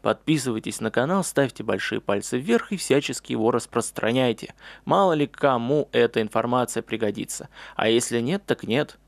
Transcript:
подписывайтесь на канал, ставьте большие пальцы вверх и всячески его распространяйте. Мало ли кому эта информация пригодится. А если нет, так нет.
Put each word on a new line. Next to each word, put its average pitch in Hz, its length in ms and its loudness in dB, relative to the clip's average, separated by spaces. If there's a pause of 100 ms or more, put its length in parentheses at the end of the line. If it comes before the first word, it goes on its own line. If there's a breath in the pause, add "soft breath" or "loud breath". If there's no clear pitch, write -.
подписывайтесь 117 800 -2
на 110 120 -2
канал, 165 320 2
ставьте 127 400 -2
большие 107 360 -4
пальцы 101 380 -2
вверх 220 320 0
и 202 60 -4
всячески - 560 -2
его 110 180 2
распространяйте. 120 1040 -2 (300 loud breath)
Мало 185 280 4
ли 147 140 2
кому 135 640 0
эта 117 320 2
информация 117 640 -2
пригодится. 110 640 -6 (260 loud breath)
А - 140 0
если 117 320 2
нет, 151 260 -4
так - 160 -2
нет. 120 340 -2 (120)